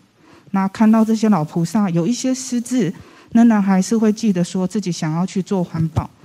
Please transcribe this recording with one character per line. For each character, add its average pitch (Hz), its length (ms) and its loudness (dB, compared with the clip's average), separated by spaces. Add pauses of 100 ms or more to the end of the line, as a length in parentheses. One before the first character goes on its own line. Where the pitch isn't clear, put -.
(520)
那 196 160 0
看 214 220 2
到 220 140 4
这 220 100 0
些 220 140 0
老 170 160 2
菩 170 200 -2
萨， 202 260 -2
有 170 160 0
一 240 60 0
些 254 220 -2
失 247 260 -6
智， 226 340 -2 (380)
仍 226 160 6
然 214 140 4
还 190 200 2
是 226 140 -2
会 220 140 2
记 214 220 -2
得 175 100 0
说 180 240 -2
自 208 140 -4
己 190 100 -4
想 160 220 -4
要 170 140 -2
去 190 160 -4
做 185 220 -2
环 165 240 -4
保， 156 200 -4 (160)